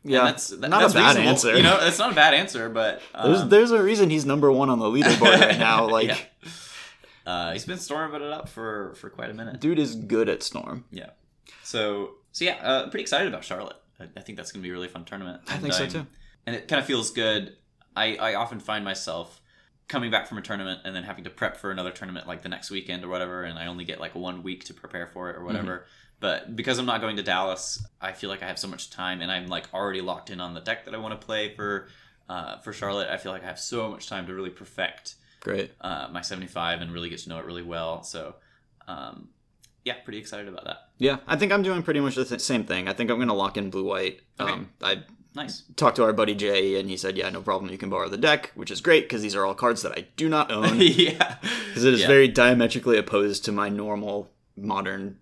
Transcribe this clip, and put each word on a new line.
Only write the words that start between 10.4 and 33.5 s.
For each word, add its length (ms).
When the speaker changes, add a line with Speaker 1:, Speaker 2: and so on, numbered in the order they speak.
Speaker 2:
Storm. 460
Speaker 1:
Yeah. 200
So, 480
so 140
yeah, 160
uh, 260
pretty 140
excited 260
about 160
Charlotte. 320
I, 40
I 40
think 180
that's 140
gonna 100
be 80
a 20
really 160
fun 160
tournament. 440
Speaker 2:
I 60
Speaker 1:
And 80
Speaker 2:
think 120
so, 100
Speaker 1:
I'm, 60
Speaker 2:
too. 160
Speaker 1:
and 100
it 120
kinda 160
feels 260
good. 460
I, 200
I 180
often 260
find 240
myself 560
coming 220
back 180
from 100
a 40
tournament 420
and 100
then 80
having 220
to 60
prep 260
for 140
another 200
tournament, 380
like, 140
the 80
next 200
weekend 340
or 40
whatever, 360
and 140
I 100
only 160
get, 160
like, 140
one 280
week 220
to 100
prepare 320
for 240
it 60
or 80
whatever. 340
Speaker 2:
Mm-hmm. 60
Speaker 1:
But 360
because 220
I'm 80
not 140
going 160
to 60
Dallas, 640
I 120
feel 160
like 140
I 60
have 100
so 100
much 220
time, 320
and 100
I'm, 140
like, 260
already 300
locked 260
in 140
on 120
the 60
deck 240
that 100
I 40
wanna 180
play 380
for, 340
uh, 300
for 160
Charlotte. 340
I 80
feel 160
like 120
I 20
have 120